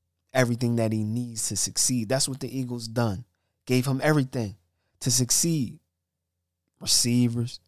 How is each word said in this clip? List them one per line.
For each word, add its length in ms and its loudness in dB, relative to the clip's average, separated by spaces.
everything 440 0
that 160 2
he 120 0
needs 440 -6
to 80 -4
succeed." 520 0
That's 180 0
what 140 -8
the 180 -6
Eagles 300 -6
done. 380 -2
Gave 180 4
him 180 0
everything 540 2
to 100 0
succeed. 680 0
Receivers, 880 2